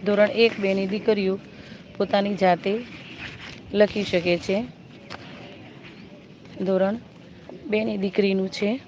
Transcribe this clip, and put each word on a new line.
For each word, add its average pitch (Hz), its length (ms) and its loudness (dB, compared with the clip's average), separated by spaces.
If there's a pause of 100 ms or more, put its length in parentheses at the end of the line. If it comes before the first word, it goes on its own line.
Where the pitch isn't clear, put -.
ધોરણ 202 320 4
એક, 226 240 4
બેની 196 280 0
દીકરીઓ 202 480 2 (560)
પોતાની 202 440 0
જાતે 185 380 4 (960)
લખી 208 320 4
શકે 175 340 2
છે. 190 200 0 (2000)
ધોરણ 190 380 2 (680)
બેની 214 320 0
દીકરીનું 190 520 2
છે 202 200 -2 (180)